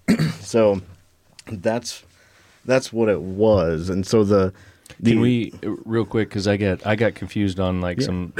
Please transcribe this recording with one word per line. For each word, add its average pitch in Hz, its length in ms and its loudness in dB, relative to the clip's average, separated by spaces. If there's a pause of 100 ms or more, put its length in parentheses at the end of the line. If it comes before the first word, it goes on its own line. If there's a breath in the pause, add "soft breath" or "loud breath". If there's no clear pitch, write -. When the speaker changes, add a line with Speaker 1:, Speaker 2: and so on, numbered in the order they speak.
Speaker 1:
<clears throat> - 320 0
so 104 400 2 (680)
that's, 113 540 -6 (600 soft breath)
that's 131 280 0
what 113 160 2
it 90 120 2
was. 92 720 2
And 92 160 -2
so 113 180 4
the, 98 280 4 (480 loud breath)
the 113 120 4
Speaker 2:
Can 113 80 4
we, 120 320 0 (120)
uh, 107 60 -4 (140)
real 113 200 -2
quick, 104 260 -2
'cause 98 160 -4
I 101 100 2
got, 98 300 0
I 104 100 2
got 104 180 0
confused 98 440 -2
on, 92 220 0
like, 90 200 -4
Speaker 1:
Yeah. 135 60 -2
Speaker 2:
some, 90 340 -6